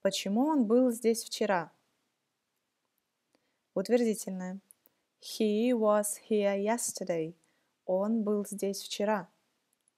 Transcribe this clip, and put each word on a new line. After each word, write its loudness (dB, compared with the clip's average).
Почему 0
он 4
был 4
здесь 0
вчера? -2
Утвердительное. -2
He 0
was 2
here 2
yesterday. -2
Он 0
был 0
здесь -6
вчера. -4